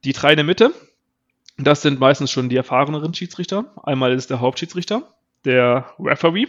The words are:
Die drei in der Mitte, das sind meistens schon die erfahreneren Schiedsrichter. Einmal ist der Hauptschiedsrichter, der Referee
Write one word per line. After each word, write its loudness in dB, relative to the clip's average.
Die -2
drei 2
in 6
der 0
Mitte, 4
das 2
sind 0
meistens 2
schon -2
die -2
erfahreneren -2
Schiedsrichter. -8
Einmal 0
ist -6
der -6
Hauptschiedsrichter, -6
der 2
Referee 0